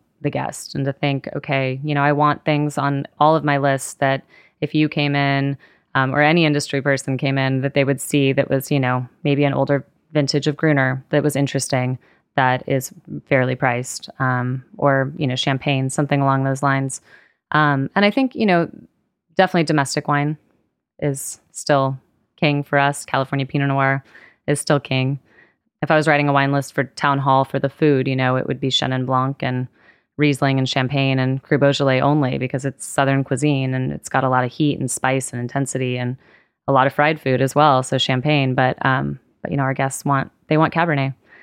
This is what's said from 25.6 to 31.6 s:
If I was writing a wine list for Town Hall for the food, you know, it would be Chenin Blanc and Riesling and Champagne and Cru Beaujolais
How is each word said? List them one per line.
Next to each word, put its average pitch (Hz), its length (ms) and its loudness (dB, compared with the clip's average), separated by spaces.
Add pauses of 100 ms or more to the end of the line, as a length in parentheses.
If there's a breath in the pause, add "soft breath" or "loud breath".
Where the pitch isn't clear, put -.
If 143 80 -2
I 165 60 4
was 156 140 4
writing 147 180 4
a 143 60 2
wine 139 180 2
list 139 220 -2
for 139 100 -2
Town 139 360 -2
Hall 135 260 4
for - 120 -6
the 135 120 -2
food, 139 360 2
you 135 100 -2
know, 127 200 0
it 131 120 -4
would 131 120 -6
be 135 80 -4
Chenin 131 380 -2
Blanc 131 360 -2
and 127 240 -2 (520 soft breath)
Riesling 139 400 2
and 131 100 0
Champagne 135 520 0
and 131 220 -2
Cru - 160 0
Beaujolais 135 440 2